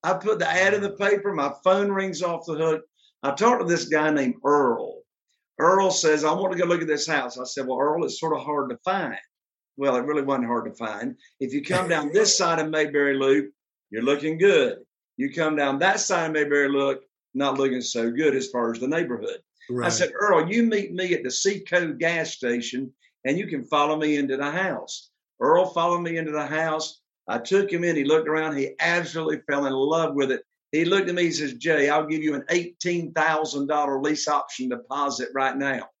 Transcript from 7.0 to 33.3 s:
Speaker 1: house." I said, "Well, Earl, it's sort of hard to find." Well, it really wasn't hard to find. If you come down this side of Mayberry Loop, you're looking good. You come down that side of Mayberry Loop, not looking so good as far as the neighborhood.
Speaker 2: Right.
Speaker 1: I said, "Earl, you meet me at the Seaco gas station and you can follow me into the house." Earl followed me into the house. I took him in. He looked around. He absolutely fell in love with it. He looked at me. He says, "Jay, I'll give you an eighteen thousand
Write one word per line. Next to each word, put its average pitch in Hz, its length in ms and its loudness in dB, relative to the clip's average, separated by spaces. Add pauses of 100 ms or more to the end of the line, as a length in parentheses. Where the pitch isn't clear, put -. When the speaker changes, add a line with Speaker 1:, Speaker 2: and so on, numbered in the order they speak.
Speaker 1:
house." 131 320 -2
I 127 60 -8
said, 131 220 -6
"Well, 127 120 -4
Earl, 156 260 0
it's - 140 -6
sort 160 160 -2
of 131 80 -4
hard 139 280 -4
to 120 120 -8
find." 170 360 -4 (580)
Well, 139 200 2
it 123 100 0
really 147 160 0
wasn't 135 240 -2
hard 117 180 -2
to - 100 -10
find. 113 420 -8 (240)
If 131 120 -4
you 143 100 -4
come 180 260 -2
down 151 240 -2
this 208 260 4
side 170 200 2
of 156 120 -2
Mayberry 143 480 2
Loop, 139 340 2 (380)
you're 110 120 -6
looking 143 360 0
good. 165 400 4 (400)
You 139 160 -2
come 156 220 0
down 139 240 0
that 196 200 2
side 170 280 0
of 156 40 -4
Mayberry 143 380 2
Loop, 139 320 0 (320)
not 135 240 0
looking 127 240 0
so 117 280 -2
good 139 240 2
as 131 140 -2
far 117 240 -2
as 113 80 -8
the 127 80 -4
neighborhood. 127 540 -4 (260)
Speaker 2:
Right. 123 180 -4
Speaker 1:
I 175 40 2
said, 170 280 -2
"Earl, 180 320 4
you 233 120 2
meet 208 320 0
me 185 180 -2
at 160 100 -2
the - 80 -4
Seaco 190 600 -2
gas 160 400 -2
station 123 640 -4 (320)
and 143 100 0
you 202 100 -4
can 135 180 -6
follow 151 340 0
me 151 180 0
into 135 220 -2
the 143 120 -4
house." 165 600 -6 (320)
Earl 170 240 6
followed 175 340 0
me 170 180 -4
into 156 140 -4
the 147 140 -2
house. 156 540 -4 (280)
I 117 100 -4
took 196 340 0
him 170 120 -2
in. 170 120 0
He 139 80 0
looked 156 240 2
around. 156 280 -2
He 135 240 -4
absolutely 160 600 -2 (100)
fell 143 160 0
in 131 60 -2
love 151 420 0
with 139 180 0
it. - 100 -4 (300)
He 160 120 2
looked 185 240 2
at 175 60 -4
me. 175 100 2
He 160 80 0
says, 139 220 -4
"Jay, 143 340 2
I'll 151 180 2
give 156 160 -2
you 151 120 0
an 135 160 -6
eighteen 175 600 -2
thousand 156 560 0